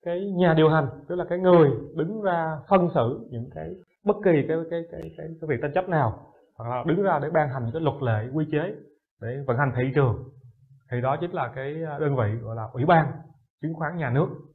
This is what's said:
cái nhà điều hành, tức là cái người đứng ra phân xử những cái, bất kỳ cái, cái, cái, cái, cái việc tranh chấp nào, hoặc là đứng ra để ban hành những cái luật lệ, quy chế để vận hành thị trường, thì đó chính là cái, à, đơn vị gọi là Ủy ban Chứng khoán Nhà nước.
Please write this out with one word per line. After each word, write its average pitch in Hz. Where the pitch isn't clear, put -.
cái 180
nhà 175
điều 156
hành, 156
tức 175
là 175
cái 180
người 175
đứng 190
ra 165
phân 180
xử 127
những 123
cái, 85
bất 202
kỳ 185
cái, 160
cái, 170
cái, 165
cái, 160
cái 160
việc 131
tranh 147
chấp 180
nào, 139
hoặc 113
là 123
đứng 175
ra 170
để 147
ban 151
hành 127
những 117
cái 165
luật 143
lệ, 113
quy 151
chế 185
để 120
vận 120
hành 135
thị 127
trường, 127
thì 123
đó 131
chính 175
là 135
cái, 147
à, 147
đơn 143
vị 110
gọi 113
là 110
Ủy 123
ban 165
Chứng 160
khoán 165
Nhà 143
nước. 139